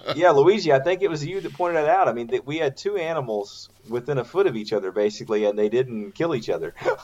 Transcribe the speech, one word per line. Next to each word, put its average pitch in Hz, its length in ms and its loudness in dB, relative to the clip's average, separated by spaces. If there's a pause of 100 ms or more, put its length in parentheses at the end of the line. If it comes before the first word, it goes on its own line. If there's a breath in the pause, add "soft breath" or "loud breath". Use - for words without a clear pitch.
(140)
yeah, 170 160 6
Luigi, 165 400 6
I 135 100 6
think 180 200 0
it 190 80 2
was 147 160 -4
you 185 160 -6
that 165 140 -10
pointed 175 300 0
it 151 40 2
out. 175 200 4
I 113 40 0
mean, 120 160 -6
that 127 180 -2
we 151 120 -6
had 143 180 -2
two 202 220 -4
animals 135 720 -6 (180)
within 123 300 -4
a 120 60 -4
foot 185 220 0
of 135 80 0
each 107 200 -6
other, 95 180 -2
basically, 107 540 -2
and 104 120 0
they 107 120 2
didn't 113 420 -2
kill 165 220 -2
each 110 160 -6
other. 80 280 -4
<laughs> - 60 -14 (200)